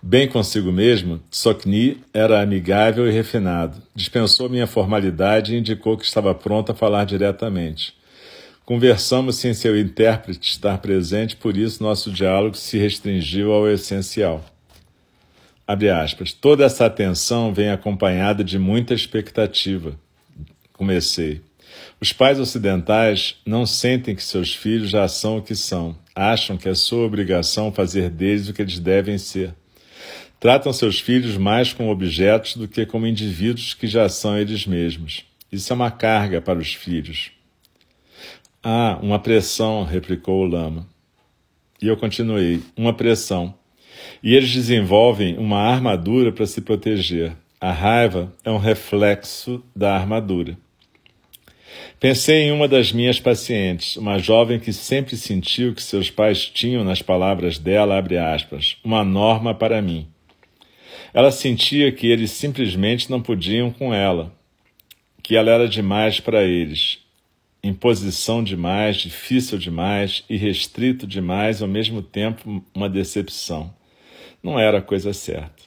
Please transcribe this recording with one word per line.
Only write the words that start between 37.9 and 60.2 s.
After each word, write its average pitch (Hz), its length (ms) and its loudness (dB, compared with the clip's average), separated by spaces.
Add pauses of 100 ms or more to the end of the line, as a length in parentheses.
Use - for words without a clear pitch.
"Ah, 113 400 0
uma 104 160 0
pressão", 110 680 2
replicou 92 600 -2
o 90 40 0
lama. 85 380 -4 (960)
E 101 60 -2
eu 110 80 2
continuei, 104 640 0 (140)
"Uma 113 180 0
pressão. 101 640 0 (640)
E 120 140 4
eles 131 160 6
desenvolvem 110 840 4
uma 104 240 0
armadura 117 720 2
para 107 120 -2
se 95 140 -8
proteger. 95 720 -2 (280)
A 92 120 -2
raiva 92 600 2 (120)
é 113 80 -4
um 107 60 0
reflexo 104 1080 0 (100)
da 98 220 0
armadura." 95 600 -4 (1400)
Pensei 151 440 4
em 147 80 2
uma 147 160 2
das 127 240 4
minhas 123 280 2
pacientes, 101 760 -2
uma 101 240 -2
jovem 113 400 4
que 110 140 -6
sempre 135 420 -4
sentiu 110 580 -4
que - 80 -12
seus 95 300 -4
pais 107 340 2
tinham, 120 380 -2
nas 92 180 -2
palavras 90 560 0
dela, 98 400 2
abre 90 200 -2
aspas, 78 680 -4
"uma 110 200 0
norma 107 520 2
para 110 260 0
mim." 82 260 -4 (1080)